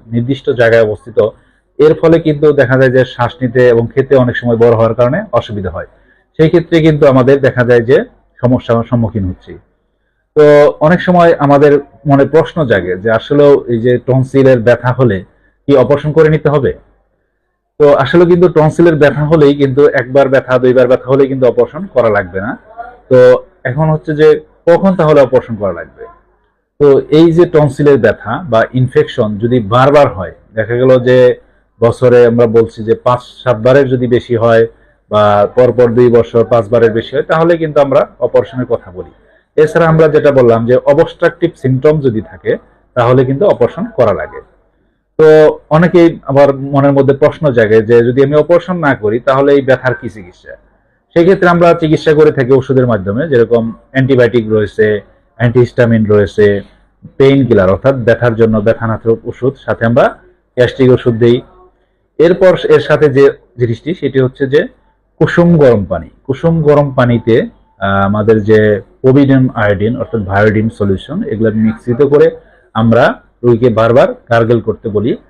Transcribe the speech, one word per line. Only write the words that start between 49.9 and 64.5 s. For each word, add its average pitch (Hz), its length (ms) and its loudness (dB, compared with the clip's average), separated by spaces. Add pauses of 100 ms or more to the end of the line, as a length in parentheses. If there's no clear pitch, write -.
কি 120 140 -12
চিকিৎসা? 87 460 -20 (640)
সেক্ষেত্রে 180 320 2
আমরা 170 260 2
চিকিৎসা 156 400 -2
করে 151 180 4
থাকি 135 200 -2
ওষুধের 131 340 0
মাধ্যমে, 110 420 -4
যেরকম 117 440 0 (200)
অ্যান্টিবায়োটিক 123 560 0
রয়েছে, 107 520 -2 (360)
অ্যান্টিহিস্টামিন 117 720 0
রয়েছে, 101 560 0 (540)
পেইন 139 300 2
কিলার 98 240 0
অর্থাৎ 131 240 -2
ব্যথার 117 400 -2
জন্য 110 240 0
ব্যথানাশক 110 640 -4
ওষুধ, - 320 -6
সাথে 110 300 -8
আমরা 123 180 0 (520)
গ্যাস্ট্রিক 127 340 0
ওষুধ 120 240 0
দেই। 120 260 0 (800)
এরপর 180 400 2 (100)
এর 151 120 4
সাথে 147 280 0
যে 139 220 2 (280)
জিনিসটি 123 360 -6
সেটি 131 260 -6
হচ্ছে 131 260 -4
যে 139 140 0 (580)